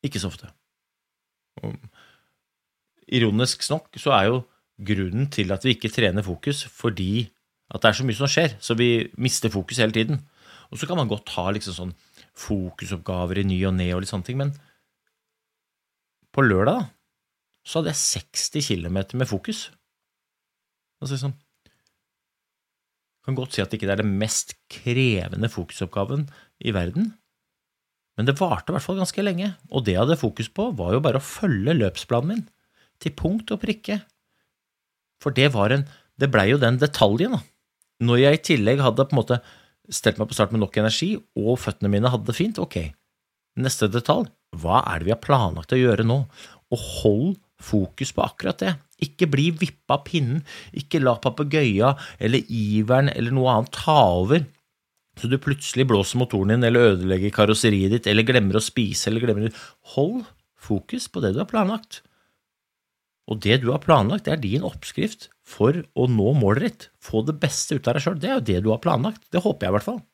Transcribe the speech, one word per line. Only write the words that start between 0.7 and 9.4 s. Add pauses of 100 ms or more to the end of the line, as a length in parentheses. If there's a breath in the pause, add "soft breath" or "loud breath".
Og (1400 soft breath)
ironisk
nok
så
er
jo (320)
grunnen
til
at
vi
ikke
trener
fokus
fordi (420)
at
det
er
så
mye
som
skjer,
så
vi (100)
mister